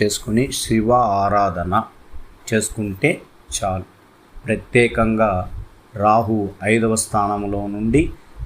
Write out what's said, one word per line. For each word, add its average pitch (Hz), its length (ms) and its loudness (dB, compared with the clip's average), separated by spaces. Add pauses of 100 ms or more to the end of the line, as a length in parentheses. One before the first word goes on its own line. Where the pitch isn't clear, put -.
చేసుకుని 110 500 0
శివ 110 400 0
ఆరాధన 98 880 2 (720)
చేసుకుంటే 104 680 -2 (300)
చాలు. 92 340 -4 (640)
ప్రత్యేకంగా 110 1040 2 (460)
రాహు 107 520 2 (160)
ఐదవ 110 300 2
స్థానంలో 101 720 -2
నుండి 113 440 0 (360)